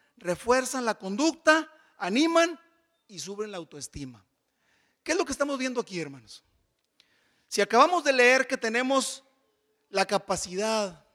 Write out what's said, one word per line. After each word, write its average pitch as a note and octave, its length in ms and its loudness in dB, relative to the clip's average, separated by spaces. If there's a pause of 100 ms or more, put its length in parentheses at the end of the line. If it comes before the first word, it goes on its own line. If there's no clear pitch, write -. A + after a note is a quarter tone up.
(160)
refuerzan B3 680 -2
la G#3+ 120 0
conducta, D#4 760 0 (280)
animan E4 600 2 (480)
y F3+ 140 -16
suben G3+ 320 -10
la F#3 60 -10
autoestima. C3+ 640 -14 (800)
¿Qué D4 80 0
es F4 60 0
lo F4 60 2
que C#4 80 -8
estamos C#4 260 -2
viendo B3+ 220 -4
aquí, F#3 200 -6
hermanos? C#3 420 -14 (1040)
Si - 140 -2
acabamos C#4 420 4
de C#4+ 100 2
leer B3+ 360 4
que C4 80 -4
tenemos B3+ 680 -2 (680)
la G3 140 0
capacidad G3 1120 -4